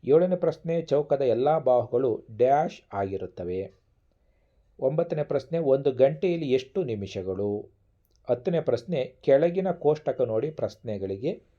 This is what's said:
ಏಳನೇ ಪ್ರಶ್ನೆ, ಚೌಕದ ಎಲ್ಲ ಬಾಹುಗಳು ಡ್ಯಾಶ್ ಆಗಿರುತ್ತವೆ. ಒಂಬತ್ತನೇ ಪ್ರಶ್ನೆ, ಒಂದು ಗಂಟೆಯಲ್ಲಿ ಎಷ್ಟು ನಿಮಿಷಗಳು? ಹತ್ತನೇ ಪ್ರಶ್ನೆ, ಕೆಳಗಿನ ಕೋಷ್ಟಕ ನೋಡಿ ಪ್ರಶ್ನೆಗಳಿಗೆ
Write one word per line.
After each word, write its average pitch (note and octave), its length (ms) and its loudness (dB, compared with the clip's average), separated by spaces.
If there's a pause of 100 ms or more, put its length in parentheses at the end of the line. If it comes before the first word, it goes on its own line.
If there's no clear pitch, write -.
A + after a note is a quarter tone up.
ಏಳನೇ F3 320 4
ಪ್ರಶ್ನೆ, E3 460 -2
ಚೌಕದ D3 400 0
ಎಲ್ಲ C3+ 380 2
ಬಾಹುಗಳು B2 640 0 (140)
ಡ್ಯಾಶ್ C#3+ 440 2 (120)
ಆಗಿರುತ್ತವೆ. F#2+ 880 -6 (960)
ಒಂಬತ್ತನೇ D#3 440 -2
ಪ್ರಶ್ನೆ, C#3+ 340 -2
ಒಂದು C#3 340 2
ಗಂಟೆಯಲ್ಲಿ D3+ 600 2
ಎಷ್ಟು C3+ 320 0
ನಿಮಿಷಗಳು? G2+ 880 -6 (600)
ಹತ್ತನೇ D#3 320 -2
ಪ್ರಶ್ನೆ, B2+ 600 -4
ಕೆಳಗಿನ F3 500 2
ಕೋಷ್ಟಕ D3+ 500 -2
ನೋಡಿ A#2 300 -2
ಪ್ರಶ್ನೆಗಳಿಗೆ G#2 880 -6 (180)